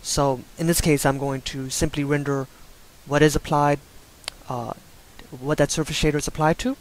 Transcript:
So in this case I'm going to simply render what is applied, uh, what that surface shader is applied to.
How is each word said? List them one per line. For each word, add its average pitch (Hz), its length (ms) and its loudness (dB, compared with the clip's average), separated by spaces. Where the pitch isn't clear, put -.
So 139 400 0
in 165 100 -2
this 165 140 2
case 151 240 2
I'm 139 140 2
going 135 240 -4
to 131 260 -8
simply - 340 -2
render 143 440 -2
what 143 160 0
is 151 160 6
applied, 147 440 2
uh, 120 240 -6
what 139 280 -4
that 143 120 2
surface 156 320 -2
shader 151 120 2
is 147 120 -2
applied 156 340 0
to. 262 200 -2